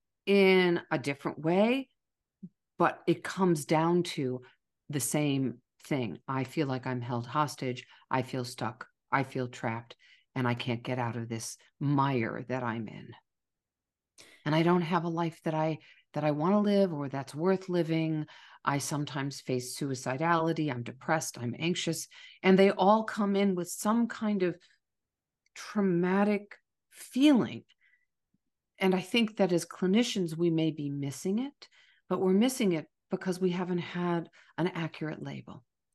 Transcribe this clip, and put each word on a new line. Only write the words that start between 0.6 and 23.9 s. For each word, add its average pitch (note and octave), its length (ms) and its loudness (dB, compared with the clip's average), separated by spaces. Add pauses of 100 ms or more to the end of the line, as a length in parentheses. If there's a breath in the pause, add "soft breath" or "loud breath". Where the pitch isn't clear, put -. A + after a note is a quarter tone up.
a D#3+ 80 0
different C#3 420 -6
way, G#3+ 500 2 (880)
but E3+ 280 2
it E3+ 160 2
comes F3 420 0
down E3+ 380 2
to B2+ 380 -4 (480 loud breath)
the C#3+ 120 -4
same C#3 600 0 (220)
thing. A#2+ 440 -4
"I C3+ 180 -2
feel C#3+ 220 -4
like C3 200 -6
I'm B2 140 -4
held A#2+ 260 -6
hostage. C#3 580 -4 (240 soft breath)
I C3 120 0
feel C3 240 -6
stuck. - 420 -8 (240)
I C3+ 120 2
feel B2+ 260 -6
trapped, A#2+ 460 -8 (400 soft breath)
and B2+ 120 0
I A#2+ 60 2
can't A#2+ 300 -4
get B2+ 160 -4
out A#2 180 -4
of A#2 100 -6
this A2+ 300 -8 (220 soft breath)
mire C#3 680 0
that B2+ 160 -4
I'm A2+ 240 -4
in. - 260 -16 (1300 loud breath)
And D3+ 100 2
I E3 80 4
don't F3 180 4
have E3 220 0
a E3+ 60 -4
life E3 340 -4
that D#3+ 100 -2
I, D#3 260 0 (340 soft breath)
that D3 100 -4
I D3+ 80 2
wanna F3 300 2
live G3+ 320 2
or C#3+ 160 -6
that's C3+ 260 -8
worth F#3 320 0
living. D#3+ 580 0 (380 loud breath)
I C#3+ 160 0
sometimes C#3+ 600 -4
face B2 380 -6
suicidality. D#3 920 0
I'm B2 140 -6
depressed. D#3 540 -4
I'm A#2+ 200 -4
anxious." E3 500 -4 (360 loud breath)
And F#3 140 8
they G3 140 8
all G#3 320 4
come G3+ 320 0
in G3 200 2
with F3 140 -4
some A3+ 380 0